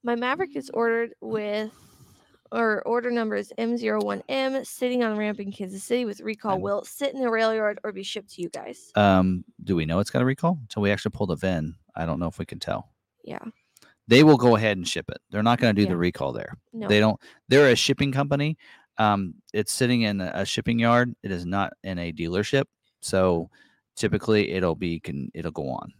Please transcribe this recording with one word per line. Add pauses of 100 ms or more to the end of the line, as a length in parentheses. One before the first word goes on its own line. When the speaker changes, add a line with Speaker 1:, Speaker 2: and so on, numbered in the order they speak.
Speaker 1:
My
Maverick
is
ordered
with, (760)
or
order
number
is
M
zero
one
M,
sitting
on
ramp
in
Kansas
City
with
recall.
Speaker 2:
I'm
Speaker 1:
Will
it
sit
in
the
rail
yard
or
be
shipped
to
you
guys?
Speaker 2:
Um, (200)
do
we
know
it's
got
a
recall? (100)
Till
we
actually
pull
the
vin, (200)
I
don't
know
if
we
can
tell. (320)
Speaker 1:
Yeah. (680)
Speaker 2:
They
will
go
ahead
and
ship
it. (140)
They're
not
gonna
do
the
Speaker 1:
Yeah.
Speaker 2:
recall
there. (160)
Speaker 1:
No.
Speaker 2:
They
don't, (280)
they're
a
shipping
company. (420)
Um, (200)
it's
sitting
in
a,
a
shipping
yard.
It
is
not (100)
in
a
dealership. (360)
So (460)
typically
it'll
be,
can,
it'll
go
on.